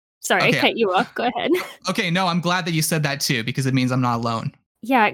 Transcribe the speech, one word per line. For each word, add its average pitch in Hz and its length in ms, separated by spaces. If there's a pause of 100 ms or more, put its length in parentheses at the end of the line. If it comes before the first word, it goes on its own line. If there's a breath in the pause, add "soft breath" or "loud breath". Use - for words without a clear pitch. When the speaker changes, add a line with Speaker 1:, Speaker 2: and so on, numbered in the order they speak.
(220)
Speaker 1:
Sorry, 202 220
I 185 60
Speaker 2:
Okay. 147 100
Speaker 1:
cut 220 180
you 214 160
off. 196 220
Go 196 80
ahead. 240 320
<laughs> - 340
Speaker 2:
Okay, 185 220
no, 185 160
I'm 170 140
glad 175 240
that 175 80
you 156 80
said 156 220
that 143 180
too, 123 240
because 131 200
it 127 80
means 127 180
I'm 127 100
not 120 180
alone. 117 340 (280)
Speaker 1:
Yeah, 220 320